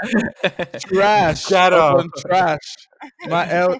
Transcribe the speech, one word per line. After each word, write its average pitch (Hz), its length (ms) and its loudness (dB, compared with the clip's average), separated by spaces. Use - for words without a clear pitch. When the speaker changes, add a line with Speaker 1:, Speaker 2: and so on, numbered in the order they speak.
Speaker 1:
<laughs> 214 800 -4
Speaker 2:
Trash 190 680 0
Speaker 1:
Ghetto. 190 120 2
Speaker 2:
upon 156 420 4
trash! 170 760 -4
Ma 170 220 -4
è 175 200 -2
o-, 180 140 -2